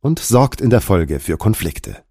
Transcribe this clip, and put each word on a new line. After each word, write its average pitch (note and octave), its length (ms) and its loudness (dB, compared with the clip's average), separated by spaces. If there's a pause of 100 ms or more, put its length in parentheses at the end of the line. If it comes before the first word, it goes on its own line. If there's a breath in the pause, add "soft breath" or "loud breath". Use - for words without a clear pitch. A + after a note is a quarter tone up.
und D#3 180 0
sorgt B2 400 2
in A#2 120 2
der A#2+ 100 4
Folge D#2+ 380 0
für D#2 180 -4
Konflikte. - 720 -4